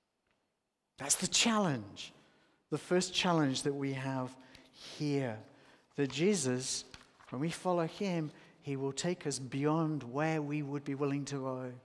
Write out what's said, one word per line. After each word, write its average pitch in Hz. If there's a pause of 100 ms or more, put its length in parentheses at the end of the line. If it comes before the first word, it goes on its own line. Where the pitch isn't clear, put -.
(1000)
That's 139
the 185
challenge, 170 (560)
the 151
first 180
challenge 151
that 143
we 139
have 131 (360)
here, 139 (560)
that 139
Jesus, 135 (440)
when 127
we 165
follow 175
him, 165 (340)
he 143
will 135
take 175
us 135
beyond 147
where 151
we 147
would 143
be 143
willing 143
to 135
go. 131 (140)